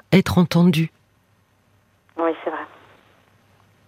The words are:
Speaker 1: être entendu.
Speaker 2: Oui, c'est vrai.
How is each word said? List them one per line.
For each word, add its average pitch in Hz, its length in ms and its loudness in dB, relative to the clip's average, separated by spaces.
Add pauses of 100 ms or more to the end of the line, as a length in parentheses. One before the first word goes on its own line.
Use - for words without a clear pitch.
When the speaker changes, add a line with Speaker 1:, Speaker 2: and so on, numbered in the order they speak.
(120)
Speaker 1:
être - 260 2
entendu. 170 540 2 (1300)
Speaker 2:
Oui, 165 140 -2 (120)
c'est 170 80 -6
vrai. 156 80 -10 (1300)